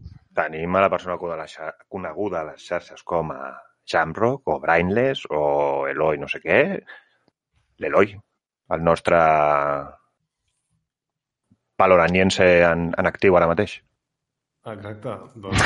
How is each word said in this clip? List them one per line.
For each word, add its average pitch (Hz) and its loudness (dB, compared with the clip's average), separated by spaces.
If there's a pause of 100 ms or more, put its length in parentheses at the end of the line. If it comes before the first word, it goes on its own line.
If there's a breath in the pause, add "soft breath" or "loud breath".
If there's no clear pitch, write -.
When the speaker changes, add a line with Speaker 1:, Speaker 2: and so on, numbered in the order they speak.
(340)
Speaker 1:
tenim 82 -4
a 95 4
la 92 4
persona 90 -6
coneguda 82 -8
a 78 -12
les - -20
xa-, 80 -12 (120)
coneguda 90 -8
a 78 -10
les - -20
xarxes - -8
com 80 -4
a 67 -12 (280)
Jamrock, 92 -2
o 73 -2
Brainless, 90 0
o 71 -2
Eloi 76 -2
no 143 -10
sé 71 -8
què, 87 2 (1200 loud breath)
l'Eloi, 95 0 (560)
el 82 -2
nostre 85 2 (2500)
valoraniense 92 4 (160)
en, 85 0
en 90 -2
actiu 90 2
ara 85 4
mateix. 92 -2 (840)
Speaker 2:
Exacte. 107 -12 (200)
Doncs 98 -4